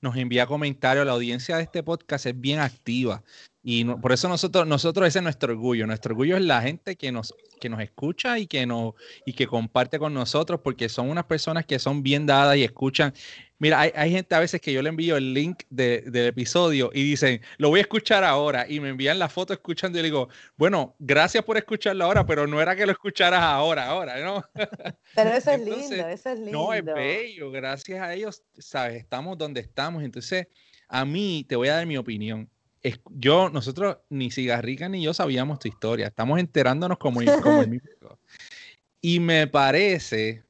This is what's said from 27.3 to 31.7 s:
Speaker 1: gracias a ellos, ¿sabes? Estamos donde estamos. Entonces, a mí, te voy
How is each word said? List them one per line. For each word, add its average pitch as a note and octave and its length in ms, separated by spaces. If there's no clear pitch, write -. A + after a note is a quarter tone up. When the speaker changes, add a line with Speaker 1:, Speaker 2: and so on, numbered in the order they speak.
Speaker 1:
gracias C3+ 500
a F3 120
ellos, G3+ 300
¿sabes? B2 400
Estamos C#3 400
donde D3 240
estamos. D#3 420
Entonces, D3 440
a B2+ 160
mí, E3 420
te C3+ 80
voy B2 140